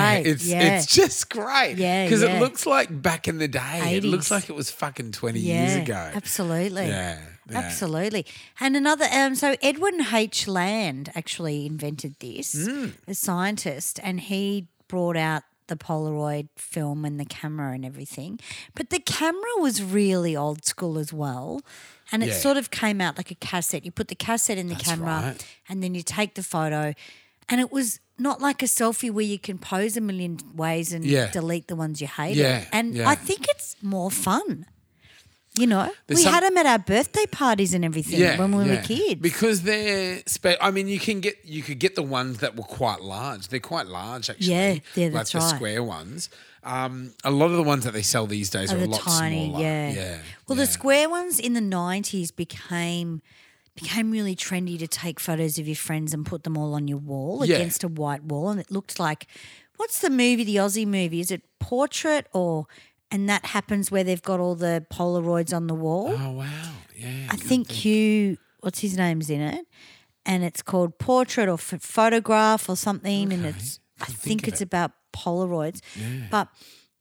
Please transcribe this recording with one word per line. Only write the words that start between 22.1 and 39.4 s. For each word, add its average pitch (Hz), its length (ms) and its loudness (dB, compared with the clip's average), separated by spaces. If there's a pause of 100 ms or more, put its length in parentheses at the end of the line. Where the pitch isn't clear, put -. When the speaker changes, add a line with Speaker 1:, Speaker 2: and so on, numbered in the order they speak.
Speaker 1:
And 220 140 0
it - 60 0
Speaker 2:
Yeah. 202 100 0
Speaker 1:
sort 277 160 4
of 269 160 -2
came 208 280 0
out 170 160 0
like - 140 -8
a 180 60 -10
cassette. - 480 -4
You 175 80 -10
put - 160 -6
the 185 80 -10
cassette 226 420 0
in 180 80 -4
the 175 80 -4
Speaker 2:
That's - 140 -4
Speaker 1:
camera 165 380 -2
Speaker 2:
right. - 200 -8 (220)
Speaker 1:
and 190 120 -6
then 180 140 -2
you 175 80 -6
take 208 320 -2
the 190 80 -8
photo. 151 500 0 (560)
And 240 120 4
it 254 100 0
was 262 300 -2 (180)
not 254 240 0
like 277 220 2
a - 20 2
selfie 233 460 2
where 214 120 0
you 202 140 -2
can 185 200 -8
pose 208 380 -2
a 240 40 -2
million 180 400 -2 (160)
ways 165 360 -2
and 165 120 -4
Speaker 2:
Yeah. 135 260 4
Speaker 1:
delete 165 380 -2
the 175 80 -6
ones 156 240 -4
you 143 80 -6
hate. 151 280 -4
Speaker 2:
Yeah, 131 360 4
Speaker 1:
And 233 240 0
Speaker 2:
yeah. 117 120 2
Speaker 1:
I 294 60 6
think - 340 -2
it's - 320 -4
more 190 300 -2
fun. 247 560 0 (920)
You 247 80 6
know, 208 240 4 (160)
Speaker 2:
There's 320 140 4
Speaker 1:
we - 40 8
Speaker 2:
some 294 80 8
Speaker 1:
had 349 120 6
'em 381 140 4
at 320 80 6
our 233 120 8
birthday 262 480 2
parties 202 480 2
and 175 100 2
everything 160 360 0
Speaker 2:
Yeah, 175 180 6
Speaker 1:
when 196 180 2
we 202 100 4
Speaker 2:
yeah. 196 100 4
Speaker 1:
were - 60 -4
kids. 254 380 0
Speaker 2:
Because 190 420 2